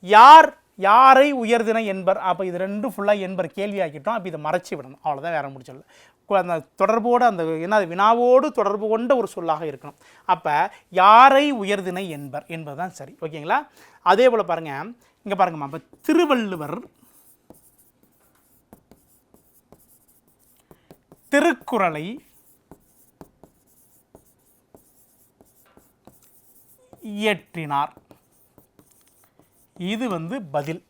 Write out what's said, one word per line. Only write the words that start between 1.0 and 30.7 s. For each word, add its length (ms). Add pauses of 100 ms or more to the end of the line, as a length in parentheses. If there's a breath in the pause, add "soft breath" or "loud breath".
உயர்திணை 400 (120)
என்பர்? 240 (120)
அப்ப 180
இது 100
ரெண்டும் 360
ஃபுல்லா 200 (120)
என்பர் 220 (100)
கேள்வி 260
ஆக்கிட்டோம். 320
அப்ப 140
இதை 160
மறைச்சு 320
விடணும். 260
அவ்வளவுதான், 340
வேற 160
முடிச்சல. 280 (460 soft breath)
கு-, 140
அந்த 140 (240)
தொடர்போடு, 500
அந்த 120 (240)
என்ன, 140 (120)
வினாவோடு 560 (100)
தொடர்பு 340
கொண்ட 280
ஒரு 140
சொல்லாக 360
இருக்கணும். 280 (360 soft breath)
அப்ப 120 (540 soft breath)
யாரை 440 (180)
உயர்திணை 420 (140)
என்பர் 280 (100)
என்பதுதான் 440
சரி. 140 (120)
ஓகேங்களா? 320 (540 soft breath)
அதே 220
போல 180
பாருங்க, 200 (540)
இங்க 140
பாருங்கம்மா. 300
அப்ப 120 (260)
திருவள்ளுவர் 720 (4000 soft breath)
திருக்குறளை 720 (4000)
இயற்றினார். 760 (2000)
இது 120 (100)
வந்து 220 (180)
பதில். 360